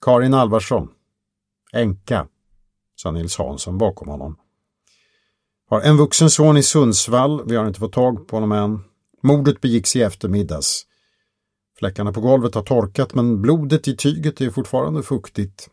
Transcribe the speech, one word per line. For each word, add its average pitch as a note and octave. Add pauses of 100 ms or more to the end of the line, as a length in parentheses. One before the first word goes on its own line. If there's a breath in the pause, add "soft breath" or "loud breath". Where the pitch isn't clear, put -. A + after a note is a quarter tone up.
"Karin B2+
Alvarsson, A2 (840)
änka", G#2 (680)
sa -
Nils E2
Hansson C#2+
bakom G2
honom. D2 (1300)
"Har G#2+
en D3+
vuxen D3+
son D3+
i C#3+
Sundsvall, B2+
vi A#2
har A2
inte G2
fått G#2+
tag B2+
på A2+
honom G#2+
än. G#2 (380)
Mordet C#3+
begicks A#2
i B2
eftermiddags. F#2+ (920)
Fläckarna G2+
på A2
golvet B2
har G#2+
torkat, A#2+
men A#2+
blodet D3+
i B2+
tyget D3+
är B2+
fortfarande C3+
fuktigt." -